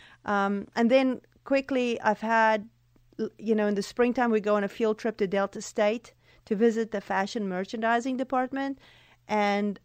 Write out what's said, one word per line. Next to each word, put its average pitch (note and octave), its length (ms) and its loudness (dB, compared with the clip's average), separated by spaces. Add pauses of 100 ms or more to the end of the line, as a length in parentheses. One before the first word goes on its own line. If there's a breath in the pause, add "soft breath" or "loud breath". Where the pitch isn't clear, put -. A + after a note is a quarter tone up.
(240 loud breath)
Um, G3+ 500 -2
and A#3 160 2
then C4 300 4 (240)
quickly, C4 560 0
I've G#3 220 0
had, A3 460 2 (520)
l-, A3 180 -4
you A3 160 0
know, G#3+ 140 2
in G#3 60 0
the G3 80 0
springtime, A#3+ 500 0
we G#3+ 80 2
go G#3 160 2
on G3+ 80 0
a G3+ 40 -4
field A3 300 -2
trip A3 200 -4
to G3+ 100 0
Delta G3 340 -2
State, A3 520 -2 (320 soft breath)
to A3 100 -2
visit A3+ 340 2
the G3+ 100 -6
fashion G3 480 -4
merchandising A3+ 680 -2
department. C4 640 -4 (500 soft breath)
And G#3 560 0